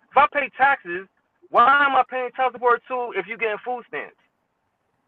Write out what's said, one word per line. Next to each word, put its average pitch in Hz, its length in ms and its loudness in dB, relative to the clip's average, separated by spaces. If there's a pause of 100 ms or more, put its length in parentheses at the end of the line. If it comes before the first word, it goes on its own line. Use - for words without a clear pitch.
(100)
If - 60 0
I 277 160 6
pay 277 240 -4
taxes, 196 520 -2 (420)
why 285 340 4
am 269 120 2
I 254 120 4
paying 247 280 -6
child 254 160 0
support 240 340 0
too 247 300 -6
if 185 100 -4
you 220 100 -12
getting 208 220 -4
food 240 300 -10
stamps? 123 260 -12 (920)